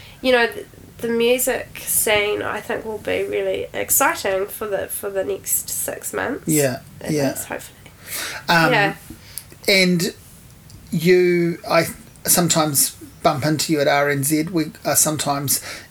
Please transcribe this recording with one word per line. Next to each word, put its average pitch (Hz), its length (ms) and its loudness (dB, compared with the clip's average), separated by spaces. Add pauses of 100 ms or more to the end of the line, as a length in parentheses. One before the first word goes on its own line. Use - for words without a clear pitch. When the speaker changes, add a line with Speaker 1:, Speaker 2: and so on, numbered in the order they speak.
(220)
Speaker 1:
you 254 120 2
know, 233 140 4
the, - 160 -10 (360)
the 233 140 -2
music 240 720 0
scene, 208 560 0
I - 180 -4
think, 214 240 -8
will 220 140 -8
be 190 260 -4
really 196 500 -4
exciting 202 760 0
for - 200 -10
the, 190 200 -4
for - 240 -8
the 196 120 -4
next - 460 -4
six - 420 -8
months. - 360 -4
Speaker 2:
Yeah, 143 320 2 (200)
Speaker 1:
At - 120 -8
Speaker 2:
yeah. 147 180 0
Speaker 1:
least, - 160 -8
hopefully. - 320 -10 (720)
Speaker 2:
Um, 170 240 4
Speaker 1:
Yeah. 202 200 2 (760)
Speaker 2:
and 185 420 4 (800)
you, 175 680 4 (100)
I 165 180 4 (380)
sometimes 160 640 2 (320)
bump 151 220 2
into 156 280 0
you 151 80 2
at 139 60 4
R 143 220 4
N 143 140 0
Z. 151 280 2
We 156 200 -2 (140)
are 147 100 0
sometimes 143 640 0 (320)